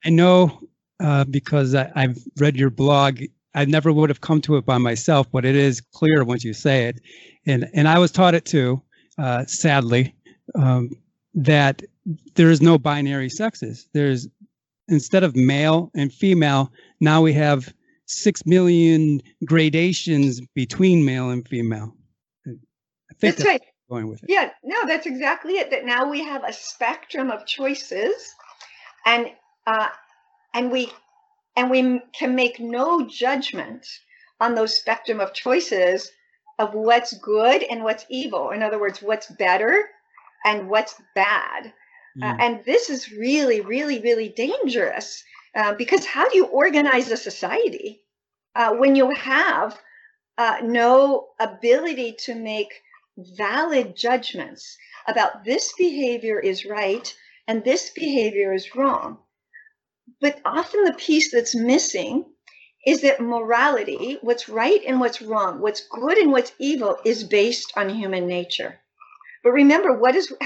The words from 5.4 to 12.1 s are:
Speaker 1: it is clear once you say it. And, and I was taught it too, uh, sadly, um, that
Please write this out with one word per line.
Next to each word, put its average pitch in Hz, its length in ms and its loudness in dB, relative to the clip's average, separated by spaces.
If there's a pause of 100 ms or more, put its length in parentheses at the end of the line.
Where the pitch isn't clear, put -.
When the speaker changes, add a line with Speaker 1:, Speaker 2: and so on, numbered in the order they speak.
Speaker 1:
it 135 100 4
is 139 240 2
clear 156 420 2
once 120 220 -2
you 113 80 -6
say 135 320 0
it. 120 160 -6 (460)
And, 131 260 0
and 147 160 4
I 165 100 6
was 175 140 4
taught 180 220 4
it 165 100 0
too, 131 380 0 (340)
uh, 123 300 -4
sadly, 127 680 0 (400)
um, 127 360 0 (420)
that 143 500 2 (520)